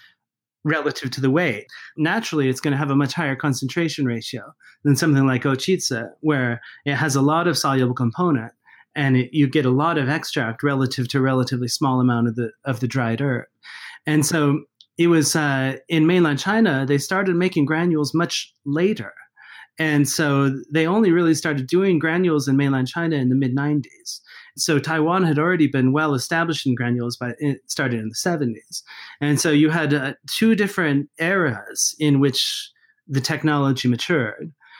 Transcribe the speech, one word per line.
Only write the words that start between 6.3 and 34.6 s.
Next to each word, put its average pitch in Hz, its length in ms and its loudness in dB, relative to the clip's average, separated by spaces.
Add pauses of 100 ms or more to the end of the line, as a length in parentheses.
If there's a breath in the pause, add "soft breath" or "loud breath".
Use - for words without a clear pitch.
it 143 100 -2
has 135 220 0
a 135 60 2
lot 160 260 2
of 156 100 0
soluble 131 360 0
component 123 580 -2 (420 soft breath)
and 135 220 2
it, 123 160 0
you 147 160 2
get 139 180 2
a 127 40 2
lot 156 280 2
of 131 100 -2
extract 139 540 -4
relative 135 460 0
to 139 100 -2
a 131 40 2
relatively 127 440 0
small 127 340 0
amount 120 280 2
of 113 80 -4
the, 117 140 -4 (140)
of 123 160 -4
the 127 60 -2
dried 117 340 -2
herb. 135 260 -4 (600 loud breath)
And 151 200 2
so 147 340 2 (380)
it 170 80 4
was, 160 280 4
uh, 135 440 0 (100)
in 160 180 4
mainland 165 320 4
China, 190 480 2
they 143 120 2
started 190 360 0
making 175 300 2
granules 156 500 0
much - 380 -2 (140)
later. 156 460 -2 (680 loud breath)
And 147 280 2
so 139 480 0 (160)
they 160 160 2
only 196 240 4
really 165 240 4
started 143 320 -2
doing 180 320 2
granules 160 480 0
in 135 100 2
mainland 135 320 2
China 165 280 -2
in 127 140 0
the 127 40 2
mid 131 200 0
nineties. 143 640 -4 (360 loud breath)
So 151 220 0
Taiwan 160 460 0
had 151 140 2
already 165 280 2
been 131 260 2
well 151 220 0
established 165 520 -2
in 127 80 0
granules 120 420 -4
by, 123 220 -8
it 143 280 -4
started 123 320 -2
in 110 120 -6
the 110 40 -14
seventies. 147 720 -4 (360 loud breath)
And 147 200 0
so 165 100 0
you 151 200 4
had, 156 240 0
uh, 139 180 -4 (180)
two 226 240 2
different 170 540 0 (100)
eras 160 800 -2
in 147 220 4
which - 500 -2 (380)
the 135 140 -2
technology 143 640 0
matured. 123 640 -2 (280 loud breath)